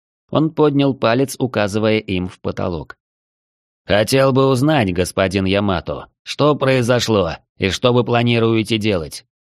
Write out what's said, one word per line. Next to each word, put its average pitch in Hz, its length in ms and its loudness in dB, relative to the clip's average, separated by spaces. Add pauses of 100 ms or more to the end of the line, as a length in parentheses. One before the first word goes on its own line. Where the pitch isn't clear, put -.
(300)
Он 156 220 0
поднял 139 420 2
палец, 123 460 -2
указывая 110 600 0
им 92 280 -4
в - 120 -14
потолок. 92 580 -8 (880)
«Хотел 127 460 2
бы 135 160 2
узнать, 131 460 2
господин 95 520 0
Ямато, 95 640 -2 (140)
что 147 320 0
произошло 117 840 0 (200)
и 98 120 0
что 123 240 0
вы 123 100 2
планируете 113 720 0
делать?» 98 480 -4 (280)